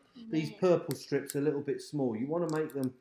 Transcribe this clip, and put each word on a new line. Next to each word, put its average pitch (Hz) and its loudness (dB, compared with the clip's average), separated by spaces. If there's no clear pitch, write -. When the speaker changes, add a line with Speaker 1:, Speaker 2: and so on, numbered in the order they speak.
Speaker 1:
these 156 0
Speaker 2:
Yeah. - -16
Speaker 1:
purple 170 4
strips - -2
a 143 0
little 143 2
bit 139 -4
small. 131 0
You 120 -2
wanna 160 0
make 156 -2
them, 131 -2